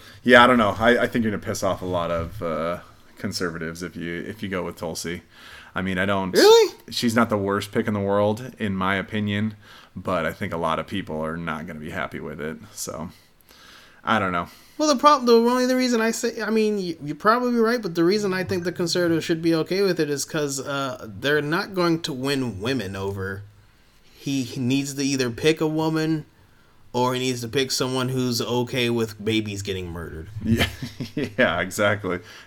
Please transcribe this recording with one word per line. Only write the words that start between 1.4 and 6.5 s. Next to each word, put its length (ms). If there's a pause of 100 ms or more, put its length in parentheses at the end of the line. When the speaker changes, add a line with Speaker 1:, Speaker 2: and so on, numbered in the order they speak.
Speaker 1:
piss 200
off 200
a 40
lot 240
of, 320
uh, 380 (380)
conservatives 640
if 140
you, 300
if 160
you 60
go 160
with 120
Tulsi. 460 (520)
I 60
mean, 160
I 100
don't 260
Speaker 2:
Really? 420 (160)